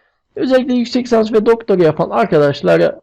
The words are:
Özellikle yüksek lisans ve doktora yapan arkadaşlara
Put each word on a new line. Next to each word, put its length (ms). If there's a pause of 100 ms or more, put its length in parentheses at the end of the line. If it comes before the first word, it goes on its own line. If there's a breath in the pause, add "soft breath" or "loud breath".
(360 soft breath)
Özellikle 380
yüksek 300
lisans 280
ve 140
doktora 360
yapan 280
arkadaşlara 920